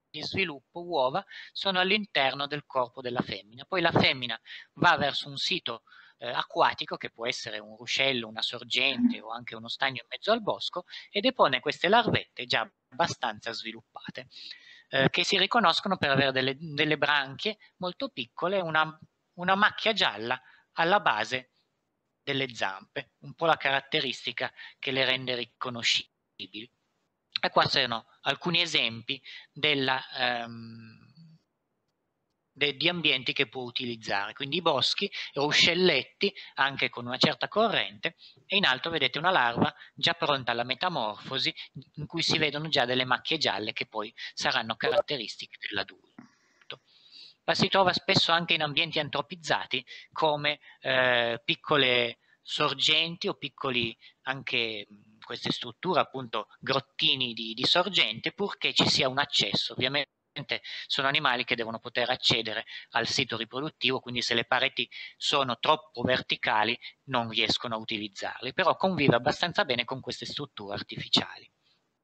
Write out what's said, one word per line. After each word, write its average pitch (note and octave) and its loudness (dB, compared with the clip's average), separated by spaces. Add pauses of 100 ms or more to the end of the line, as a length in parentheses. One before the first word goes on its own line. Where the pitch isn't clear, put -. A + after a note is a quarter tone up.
di D3+ -12
sviluppo, F3 -6
uova, E3 0 (280)
sono F#3+ -2
all'interno D3 0
del D3 -6
corpo B2+ -4
della B2 -4
femmina. A2 -10
Poi F#3 -2
la E3 4
femmina C#3 2 (340)
va E3 6
verso C#3 -2
un C#3 -12
sito, B2 -4 (340)
eh, A#2+ -8
acquatico, D3 0
che - -10
può A2+ -6
essere A2 -6
un G#2+ -16
ruscello, B2 0
una A2 -8
sorgente A#2+ 0
o G#2+ -14
anche A#2 -10
uno A2+ -14
stagno C3 -4
in - -20
mezzo F#3+ -2
al A3+ 2
bosco, E3+ -4 (260)
e G#3 0
depone G3 4
queste - 0
larvette F#3+ 4
già A#2+ 0 (200)
abbastanza A#2 -4
sviluppate, A2+ -12 (600)
eh, C3+ 4
che F3 2
si G3 2
riconoscono F#3 2
per D3 2
avere C3+ 4
delle, C3 0
delle D3+ 0
branchie C#3+ 0 (200)
molto F#3 -6
piccole, F3 -4
una, D#3 0 (360)
una F#3 2
macchia G#3 2
gialla B2+ 0 (320)
alla F3 4
base B2 0 (720)
delle C3+ -2
zampe, G#2 -6
un C#3+ -18
po' E3 -4
la D#3 6
caratteristica C3+ -2 (280)
che C#3 -4
le C3 2
rende B2+ -2
riconoscibili. - -6 (680)
E F#3 -2
qua D#3 4
sono A#2+ 0 (140)
alcuni E3+ -2
esempi C3+ -2 (300)
della, C3+ 0 (120)
ehm, A2+ -6 (1500)
de-, C#3 -2
di D3 0
ambienti D3 0
che - 0
può C3 -10
utilizzare, A2+ -4
quindi C#3 -6
i F3+ -2
boschi, E3 0 (240)
ruscelletti, E3 2 (220)
anche C3+ 0
con A#2+ -10
una B2 -6
certa C#3 2
corrente, D#3+ 0 (320)
e F#3+ 0
in F#3+ 2
alto C3 2
vedete C#3+ 0
una E3+ 2
larva B2+ 4 (200)
già E3 0
pronta C3+ 0
alla A#2 0
metamorfosi, C3 -2 (420)
in D3 -10
cui E3 -4
si - 0
vedono D3+ -2
già C#3+ 4
delle B2+ 2
macchie B2+ 0
gialle G#2+ 0
che - -4
poi G#2+ -8 (200)
saranno A#2+ -2
caratteristiche - -2 (100)
dell'adulto. G2 -8 (1300)
La E3 2
si F#3+ 2
trova F#3 6
spesso - 2
anche E3+ 2
in D#3 0
ambienti D#3 -2
antropizzati, C#3+ -4 (260)
come, D3 0 (220)
eh, B2 4
piccole B2 2 (240)
sorgenti D#3 0
o F3+ -2
piccoli B2 -4 (280)
anche, A#2+ -4 (400)
queste A#2+ -6
strutture, D3 -2
appunto A#2 -4 (100)
grottini C3+ -2
di, A2+ -8
di B2 -4
sorgente, E3 2
purché F3+ -4
ci - 4
sia C#3+ 2
un C3 -2
accesso. - 0
Ovviamente C3+ -2 (800)
sono C3+ 0
animali C3+ 2
che B2 0
devono A2+ -4
poter A#2+ -2
accedere A2+ 0 (280)
al A#2 0
sito B2 0
riproduttivo, B2+ -2
quindi B2 -6
se A#2 0
le A#2 2
pareti B2+ 0 (280)
sono C3 0
troppo D3+ 0
verticali B2 2 (260)
non A#2+ -2
riescono A2+ -2
a A2 -4
utilizzarli, G#2+ -8
però E3 2
convive D#3 4
abbastanza D3 0
bene A#2+ 0
con C3 -6
queste A#2+ -8
strutture A2 -10
artificiali. - -4 (520)